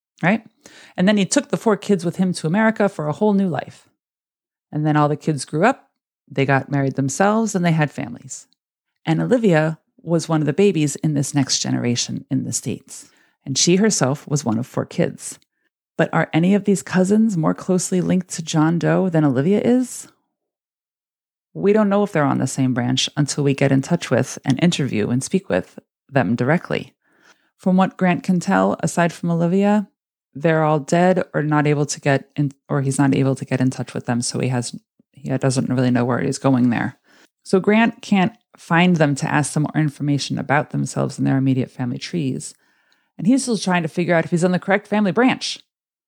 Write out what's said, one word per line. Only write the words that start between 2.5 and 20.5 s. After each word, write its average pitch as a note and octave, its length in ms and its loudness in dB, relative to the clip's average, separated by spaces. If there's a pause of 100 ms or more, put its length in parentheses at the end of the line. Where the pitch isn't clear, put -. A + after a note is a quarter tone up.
for D3+ 180 -6
a D3+ 60 -4
whole G#3+ 200 2
new G3 160 2
life. - 400 -8 (840)
And D3+ 140 -4
then D3+ 100 0
all D3 140 2
the D3+ 80 -2
kids D3 280 -4
grew D#3 200 -2
up, C4 240 -2 (400)
they C3+ 160 -2
got C3+ 240 0
married C#3 260 -2
themselves, G3+ 600 0
and F3 100 0
they E3+ 60 4
had D#3 180 2
families. - 560 -14 (580)
And D#3+ 160 0
Olivia E3 600 2 (220)
was E3 280 -2
one D#3+ 100 2
of D3+ 60 0
the D3 80 0
babies D#3+ 440 2
in D#3 160 -2
this C#3+ 200 -2
next C#3+ 260 0
generation B2 720 -4
in C3 140 -2
the A#2+ 80 -6
States. - 560 -10 (360)
And C3+ 120 -4
she F3 180 4
herself F#3 540 0
was D3 160 -2
one A2 120 4
of C3+ 80 -4
four - 200 -6
kids. - 540 -4 (580)
But E3+ 160 2
are D#3+ 180 2
any F3 240 4
of G3+ 80 0
these G3 180 2
cousins G3+ 540 2
more E3 180 0
closely F#3 460 -2
linked F3 300 0
to - 120 -8
John D#3+ 380 0
Doe E3+ 300 2
than D#3+ 160 2
Olivia C#3+ 340 2
is? - 480 0 (1500)